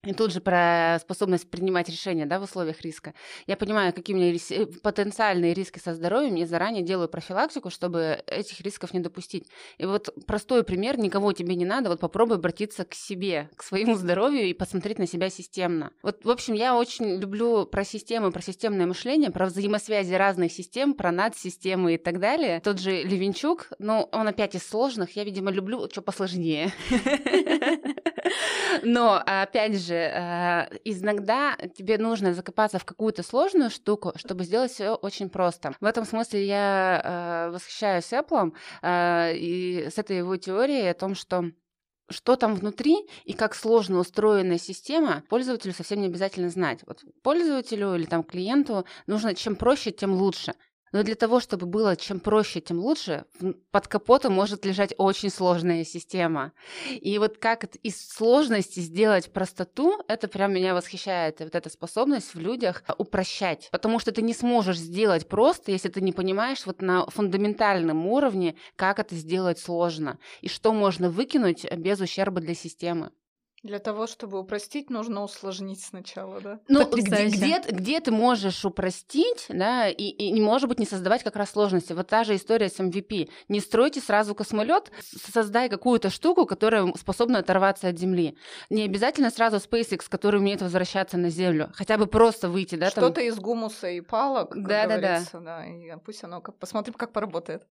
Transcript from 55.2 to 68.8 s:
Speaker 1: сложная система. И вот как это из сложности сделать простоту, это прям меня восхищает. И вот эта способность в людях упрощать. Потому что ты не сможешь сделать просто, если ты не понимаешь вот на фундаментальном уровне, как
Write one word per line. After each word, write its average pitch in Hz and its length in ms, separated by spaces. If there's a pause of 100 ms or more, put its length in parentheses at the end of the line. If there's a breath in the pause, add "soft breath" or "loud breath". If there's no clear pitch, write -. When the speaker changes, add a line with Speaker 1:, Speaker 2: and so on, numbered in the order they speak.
Speaker 1:
сложная 175 540
система. 165 720 (360 loud breath)
И 208 300
вот 214 200
как 226 260
это - 140
из - 220 (100)
сложности 226 680
сделать 180 540
простоту, 247 760
это 220 220
прям 196 260
меня 185 180
восхищает. 175 680
И 160 40
вот 160 120
эта 165 120
способность 202 640
в 175 60
людях 196 460 (120)
упрощать. 185 760
Потому 226 260
что 226 140
ты 220 100
не 226 120
сможешь 226 440
сделать 170 480
просто, 220 460
если 190 160
ты 185 120
не 185 120
понимаешь 202 520
вот 185 160
на 180 260
фундаментальном 196 1000
уровне, 196 480 (220 loud breath)
как 196 240